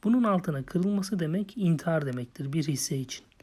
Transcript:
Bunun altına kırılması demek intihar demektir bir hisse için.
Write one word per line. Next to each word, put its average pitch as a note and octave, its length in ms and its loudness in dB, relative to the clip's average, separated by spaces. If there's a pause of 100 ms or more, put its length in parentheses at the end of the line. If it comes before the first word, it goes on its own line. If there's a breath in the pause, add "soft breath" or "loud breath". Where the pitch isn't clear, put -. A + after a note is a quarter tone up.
Bunun A#3+ 200 4
altına F3 400 2
kırılması G3 560 0
demek E3+ 380 -2
intihar E3 480 2
demektir B2+ 480 -6
bir D3+ 140 0
hisse C#3 300 -2
için. - 280 -8 (180 loud breath)